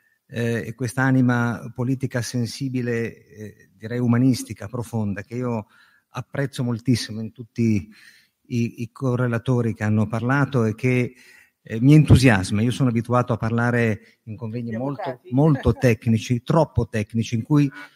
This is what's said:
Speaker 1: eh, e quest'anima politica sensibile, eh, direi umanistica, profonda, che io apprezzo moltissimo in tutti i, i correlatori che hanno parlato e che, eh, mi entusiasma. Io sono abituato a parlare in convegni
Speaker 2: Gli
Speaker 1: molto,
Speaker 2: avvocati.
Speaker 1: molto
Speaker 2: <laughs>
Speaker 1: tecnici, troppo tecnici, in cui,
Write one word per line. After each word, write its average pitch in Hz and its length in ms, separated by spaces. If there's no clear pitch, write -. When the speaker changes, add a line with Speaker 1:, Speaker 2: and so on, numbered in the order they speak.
Speaker 1:
eh, 117 400
e - 80
quest'anima 123 960
politica 127 480
sensibile, 120 1040
eh, - 500
direi 113 220
umanistica, 120 680
profonda, 107 560
che - 120
io 120 320
apprezzo 131 560
moltissimo 113 560
in 110 100
tutti 110 580
i, 117 340
i 120 100
correlatori 120 840
che 107 120
hanno 107 200
parlato 123 600
e 107 100
che, 123 380
eh, 113 180
mi 135 140
entusiasma. 123 680
Io 120 100
sono 127 180
abituato 120 420
a 110 60
parlare 117 880
in 110 120
convegni 117 360
Speaker 2:
Gli 110 40
Speaker 1:
molto, 135 260
Speaker 2:
avvocati. 170 320
Speaker 1:
molto 135 380
Speaker 2:
<laughs> - 80
Speaker 1:
tecnici, 117 640
troppo 147 460
tecnici, 113 460
in 110 80
cui, 147 280